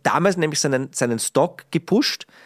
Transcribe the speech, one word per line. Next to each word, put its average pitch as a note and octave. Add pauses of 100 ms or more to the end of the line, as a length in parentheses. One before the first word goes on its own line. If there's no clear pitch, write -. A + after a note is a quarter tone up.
damals F3
nämlich D#3
seinen, C3+
seinen A#2+
Stock -
gepusht - (200)